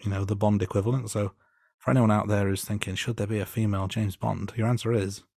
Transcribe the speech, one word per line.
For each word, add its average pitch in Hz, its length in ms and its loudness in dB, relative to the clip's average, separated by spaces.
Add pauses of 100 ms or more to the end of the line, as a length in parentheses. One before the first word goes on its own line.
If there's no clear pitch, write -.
you 104 80 -2
know, 98 140 -2
the 104 120 -2
Bond 104 240 4
equivalent. 107 500 -2
So 104 220 -2 (460)
for - 140 0
anyone 120 180 6
out 104 160 4
there 101 220 2
who's 98 160 -2
thinking, 98 320 -4
"Should 117 200 -4
there 104 120 -2
be 110 100 -2
a 95 80 -2
female 101 400 0
James 104 300 -2
Bond?" 104 400 -4
Your 110 100 2
answer 117 260 0
is, 98 300 0 (140)